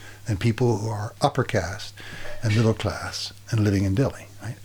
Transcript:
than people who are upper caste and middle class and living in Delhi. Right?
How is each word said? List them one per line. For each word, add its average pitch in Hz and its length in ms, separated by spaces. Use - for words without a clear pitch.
than 104 100
people 117 420
who 110 100
are 107 320
upper 139 240
caste - 500
and 107 140
middle 110 180
class - 580
and 107 100
living 101 240
in 95 100
Delhi. - 320
Right? 117 220